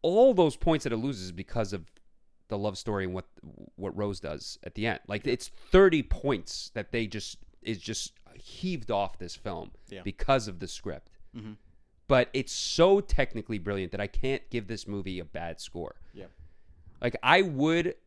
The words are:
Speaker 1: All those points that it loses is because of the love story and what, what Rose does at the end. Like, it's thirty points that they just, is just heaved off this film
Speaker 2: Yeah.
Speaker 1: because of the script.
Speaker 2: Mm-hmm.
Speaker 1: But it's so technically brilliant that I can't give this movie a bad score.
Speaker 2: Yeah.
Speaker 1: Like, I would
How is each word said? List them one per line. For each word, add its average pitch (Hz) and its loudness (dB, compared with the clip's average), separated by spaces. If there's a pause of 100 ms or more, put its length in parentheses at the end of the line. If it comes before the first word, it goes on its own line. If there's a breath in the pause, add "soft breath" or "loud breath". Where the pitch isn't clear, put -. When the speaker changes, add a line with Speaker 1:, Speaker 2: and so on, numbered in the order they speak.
Speaker 1:
All 220 8
those 170 6
points 160 2
that 120 0
it 113 0
loses 117 -4
is 92 -10
because 98 -4
of 87 -8 (600)
the 104 -4
love 101 -2
story 101 -2
and 90 -4
what, 92 -8 (500)
what 92 -6
Rose 101 -4
does - -10
at - -12
the 104 -2
end. 113 -2
Like, 101 -4
it's 127 -2
thirty 185 6
points - -4
that 107 -6
they 113 -2
just, 104 -10 (240)
is 107 -6
just - -8 (220)
heaved 165 -6
off 101 0
this 87 -10
film 85 -10 (160)
Speaker 2:
Yeah. 95 -14
Speaker 1:
because 107 2
of 90 -10
the 92 -8
script. - -10 (260)
Speaker 2:
Mm-hmm. 110 -12 (540)
Speaker 1:
But 123 4
it's 131 -4
so 196 4
technically 113 0
brilliant 95 -4
that 101 -4
I 104 -2
can't - 0
give 113 -4
this 107 -8
movie 95 -6
a 85 -8
bad 82 -8
score. - -10 (160)
Speaker 2:
Yeah. 95 -16 (760)
Speaker 1:
Like, 123 -2
I 170 6
would 160 2 (140)